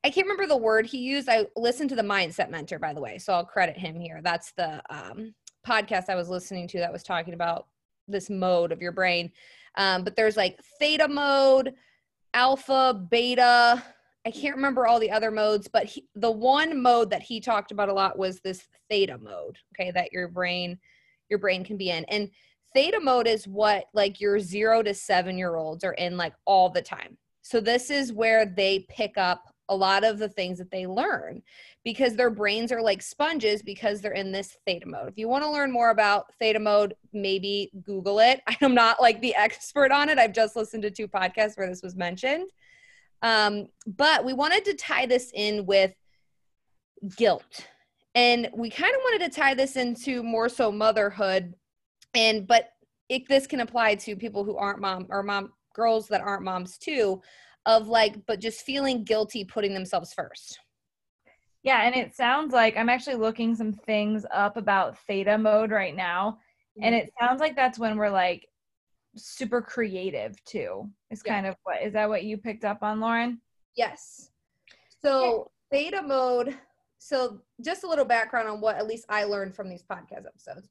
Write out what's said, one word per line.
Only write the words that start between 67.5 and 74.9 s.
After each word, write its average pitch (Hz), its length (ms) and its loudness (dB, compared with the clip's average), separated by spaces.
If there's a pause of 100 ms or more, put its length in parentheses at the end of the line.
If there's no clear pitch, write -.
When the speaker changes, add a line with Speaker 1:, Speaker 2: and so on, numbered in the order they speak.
Speaker 2:
that's 254 220 0
when 220 200 -2
we're, 208 100 2
like, 180 400 0 (680)
super 240 440 -6
creative 185 840 -6
too, 143 440 -8 (220)
is 214 160 -14
Speaker 1:
Yeah. 214 80 -4
Speaker 2:
kind 196 120 -4
of 190 180 -8
what, 165 180 -6
is 208 100 -6
that 214 160 -2
what 196 160 -4
you 214 140 -8
picked 220 260 -10
up 208 180 -4
on, 214 180 -4
Lauren? 233 400 -2 (340)
Speaker 1:
Yes. - 560 -8 (720)